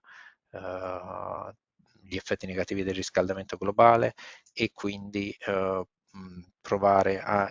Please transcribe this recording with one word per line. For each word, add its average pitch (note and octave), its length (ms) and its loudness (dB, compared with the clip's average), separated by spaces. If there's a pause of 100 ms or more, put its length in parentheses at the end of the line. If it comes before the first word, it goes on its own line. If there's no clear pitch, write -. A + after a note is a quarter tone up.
(520)
eh, F#2 1040 -8 (480)
gli F#2+ 140 -10
effetti G2 300 -4
negativi F#2+ 380 -4
del F#2+ 100 -2
riscaldamento F#2+ 640 -2
globale A#2 560 6 (400)
e A2+ 200 -2
quindi, G2+ 640 -6 (100)
eh, F#2+ 380 0 (280)
mh, F#2 280 -16 (220)
provare G2 600 4
a G2+ 300 0